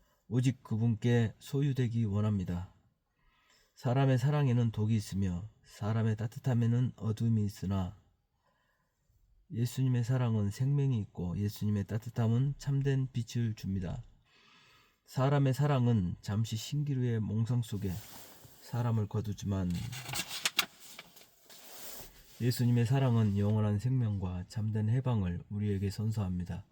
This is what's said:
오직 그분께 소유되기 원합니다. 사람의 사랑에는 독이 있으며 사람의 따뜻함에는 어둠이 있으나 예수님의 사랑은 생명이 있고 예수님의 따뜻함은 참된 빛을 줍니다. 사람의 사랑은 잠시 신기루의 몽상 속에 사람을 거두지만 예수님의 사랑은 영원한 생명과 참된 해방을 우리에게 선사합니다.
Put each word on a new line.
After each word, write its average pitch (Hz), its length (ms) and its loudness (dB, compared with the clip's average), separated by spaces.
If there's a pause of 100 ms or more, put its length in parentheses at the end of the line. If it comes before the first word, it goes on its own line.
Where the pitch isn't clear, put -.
(280)
오직 123 360 2
그분께 117 720 2
소유되기 127 680 0
원합니다. 98 640 0 (1080)
사람의 131 420 4
사랑에는 127 540 4
독이 110 240 2
있으며 95 520 -2 (140)
사람의 110 540 -2
따뜻함에는 117 800 0
어둠이 110 480 0
있으나 95 520 -2 (1600)
예수님의 123 500 0
사랑은 113 480 0
생명이 135 520 0
있고 87 360 -6
예수님의 104 460 0
따뜻함은 117 760 0
참된 139 540 0
빛을 117 420 -2
줍니다. 95 480 -6 (1040)
사람의 135 500 2
사랑은 120 680 2
잠시 110 340 -2
신기루의 127 640 -2
몽상 110 420 0
속에 95 300 -4 (720)
사람을 113 440 -2
거두지만 98 640 -2 (2750)
예수님의 120 460 2
사랑은 117 520 4
영원한 104 400 2
생명과 101 720 0
참된 107 400 -2
해방을 113 640 0
우리에게 101 400 0
선사합니다. 92 800 -4